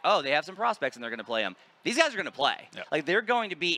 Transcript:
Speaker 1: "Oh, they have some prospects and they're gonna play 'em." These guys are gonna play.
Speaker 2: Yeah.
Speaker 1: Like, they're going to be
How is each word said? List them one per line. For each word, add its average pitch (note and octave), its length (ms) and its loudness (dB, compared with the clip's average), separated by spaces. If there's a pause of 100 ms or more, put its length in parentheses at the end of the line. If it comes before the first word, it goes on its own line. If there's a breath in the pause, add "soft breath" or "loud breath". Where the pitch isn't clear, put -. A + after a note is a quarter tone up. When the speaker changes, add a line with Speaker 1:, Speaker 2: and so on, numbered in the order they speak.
Speaker 1:
"Oh, F#3+ 180 4
they C#3 100 -2
have D3+ 120 2
some F#3 140 -12
prospects G#3 400 -2
and A#2+ 60 -12
they're A#2 80 -6
gonna A2+ 120 -8
play A2 220 0
'em." F#2 100 -4 (280 soft breath)
These A#3 140 0
guys D#4 160 2
are G#3+ 40 -6
gonna D#3+ 140 -4
play. C3 440 0
Speaker 2:
Yeah. G#2 160 -10
Speaker 1:
Like, D3+ 140 -2
they're F3+ 160 2
going A3+ 300 0
to F3 40 -8
be F3 220 -2